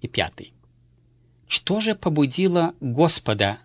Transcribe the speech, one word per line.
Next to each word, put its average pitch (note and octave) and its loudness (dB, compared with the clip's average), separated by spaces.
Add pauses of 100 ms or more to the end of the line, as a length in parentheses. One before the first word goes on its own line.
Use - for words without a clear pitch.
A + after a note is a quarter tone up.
и - -10
пятый. - -6 (920)
Что - -4
же G#3+ -2
побудило E3 0
Господа A#2+ 0